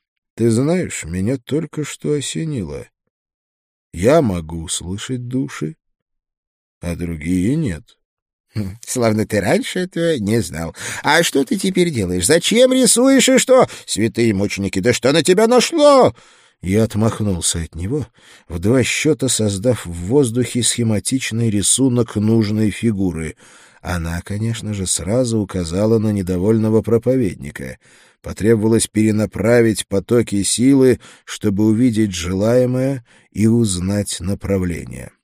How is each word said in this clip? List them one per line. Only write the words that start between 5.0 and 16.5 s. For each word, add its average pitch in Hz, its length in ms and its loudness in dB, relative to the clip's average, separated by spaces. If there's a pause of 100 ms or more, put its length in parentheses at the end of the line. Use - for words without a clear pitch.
души, 143 480 -6 (1040)
а 87 140 -6
другие 87 600 -2
нет. 104 420 -6 (560)
Хм, 101 220 -8 (100)
славно 110 400 0
ты 107 140 -2
раньше 180 400 -2
этого 170 380 -2
не 107 220 0
знал. 82 360 -6 (260)
А 156 200 4
что 269 220 0
ты 220 120 -2
теперь 185 340 0
делаешь? 92 360 -2
Зачем 240 460 4
рисуешь 262 560 4
и 262 100 6
что? 254 280 4 (200)
Святые 113 480 0
мученики, 98 460 -4
да 117 120 2
что 127 200 0
на 160 100 2
тебя 190 240 4
нашло? 254 680 4 (480)